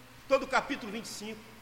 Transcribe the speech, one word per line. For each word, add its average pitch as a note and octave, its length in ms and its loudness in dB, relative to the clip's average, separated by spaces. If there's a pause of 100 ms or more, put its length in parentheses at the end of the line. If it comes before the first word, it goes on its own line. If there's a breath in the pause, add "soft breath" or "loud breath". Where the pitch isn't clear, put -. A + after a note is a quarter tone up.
(260)
todo C4+ 180 6
o - 40 -4
capítulo A#3 420 2
vinte A3 140 -4
e - 40 -10
cinco. G#3+ 420 -10 (120)